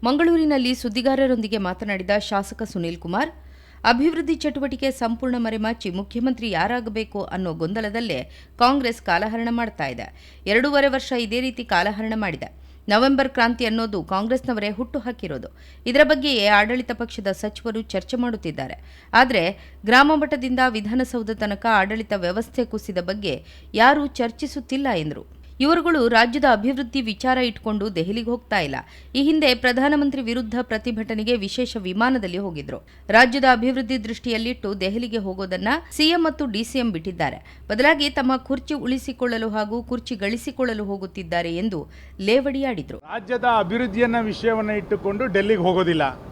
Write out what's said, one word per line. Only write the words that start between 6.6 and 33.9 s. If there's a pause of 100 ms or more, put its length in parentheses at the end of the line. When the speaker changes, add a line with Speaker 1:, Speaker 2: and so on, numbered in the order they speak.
Speaker 1:
ಅನ್ನೋ
ಗೊಂದಲದಲ್ಲೇ (120)
ಕಾಂಗ್ರೆಸ್
ಕಾಲಹರಣ
ಮಾಡ್ತಾ
ಇದೆ. (400)
ಎರಡೂವರೆ
ವರ್ಷ
ಇದೇ
ರೀತಿ
ಕಾಲಹರಣ
ಮಾಡಿದೆ. (200)
ನವೆಂಬರ್
ಕ್ರಾಂತಿ
ಅನ್ನೋದು
ಕಾಂಗ್ರೆಸ್ನವರೇ
ಹುಟ್ಟು
ಹಾಕಿರೋದು. (380)
ಇದರ
ಬಗ್ಗೆಯೇ
ಆಡಳಿತ
ಪಕ್ಷದ
ಸಚಿವರು
ಚರ್ಚೆ
ಮಾಡುತ್ತಿದ್ದಾರೆ.
ಆದ್ರೆ (120)
ಗ್ರಾಮ
ಮಟ್ಟದಿಂದ
ವಿಧಾನಸೌಧ
ತನಕ
ಆಡಳಿತ
ವ್ಯವಸ್ಥೆ
ಕುಸಿದ
ಬಗ್ಗೆ (300)
ಯಾರೂ
ಚರ್ಚಿಸುತ್ತಿಲ್ಲ (100)
ಎಂದ್ರು. (220)
ಇವರುಗಳು
ರಾಜ್ಯದ
ಅಭಿವೃದ್ಧಿ
ವಿಚಾರ
ಇಟ್ಕೊಂಡು
ದೆಹಲಿಗೆ
ಹೋಗ್ತಾ
ಇಲ್ಲ. (380)
ಈ
ಹಿಂದೆ
ಪ್ರಧಾನಮಂತ್ರಿ
ವಿರುದ್ಧ
ಪ್ರತಿಭಟನೆಗೆ
ವಿಶೇಷ
ವಿಮಾನದಲ್ಲಿ
ಹೋಗಿದ್ರು. (300)
ರಾಜ್ಯದ
ಅಭಿವೃದ್ಧಿ